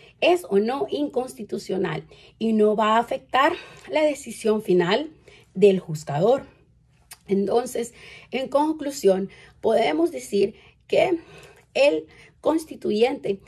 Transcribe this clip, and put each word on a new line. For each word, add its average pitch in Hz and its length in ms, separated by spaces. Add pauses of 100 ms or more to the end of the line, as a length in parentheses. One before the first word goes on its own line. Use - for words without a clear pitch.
(200)
es 349 300
o 202 100
no 247 300
inconstitucional 208 1160 (320)
y 220 160
no 214 220
va 214 200
a 233 40
afectar 269 540 (360)
la 311 120
decisión 220 600
final 185 500 (420)
del 190 260
juzgador. 170 640 (840)
Entonces, 208 680 (380)
en 262 180
conclusión, 277 800 (320)
podemos 311 500
decir 214 440 (320)
que 339 320 (540)
el 277 340 (340)
constituyente 247 1080